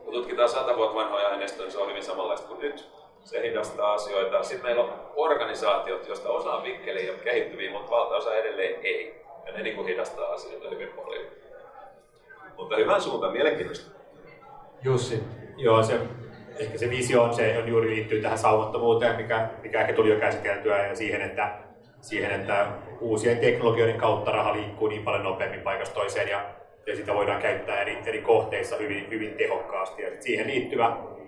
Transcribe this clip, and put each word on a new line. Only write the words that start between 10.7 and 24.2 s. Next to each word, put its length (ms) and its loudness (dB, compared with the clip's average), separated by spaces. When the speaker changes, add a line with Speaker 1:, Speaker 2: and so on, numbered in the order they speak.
Speaker 1:
hyvin 180 -8
paljon. 360 -10
Mutta 200 -2
hyvän 240 4
suuntaan, 320 -2
mielenkiintoista. 580 -2
Speaker 2:
Jussi. 420 0
Speaker 3:
Joo, 260 6
se, 180 2
ehkä 200 -6
se 120 0
visio 320 6
on, 120 6
se 240 4
on 100 -2
juuri 220 4
liittyy 320 0
tähän 160 0
saumattomuuteen, 760 4
mikä, 340 0
mikä 180 0
ehkä 120 2
tuli 180 6
jo 100 6
käsiteltyä, 640 2
ja 100 -4
siihen, 260 -2
että, 300 -2
siihen, 400 -2
että 260 2
uusien 380 2
teknologioiden 600 4
kautta 320 2